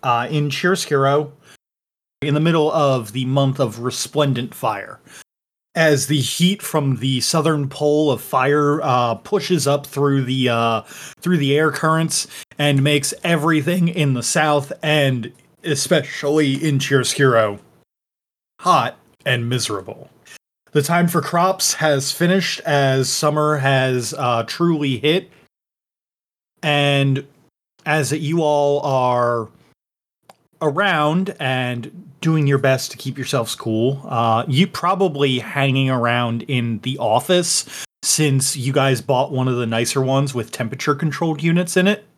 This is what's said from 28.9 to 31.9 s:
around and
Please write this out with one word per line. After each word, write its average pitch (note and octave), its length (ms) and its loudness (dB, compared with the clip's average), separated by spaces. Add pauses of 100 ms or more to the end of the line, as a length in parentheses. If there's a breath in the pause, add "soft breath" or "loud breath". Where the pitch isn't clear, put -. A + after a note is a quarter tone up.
around E3 800 0
and B2+ 680 -4 (140)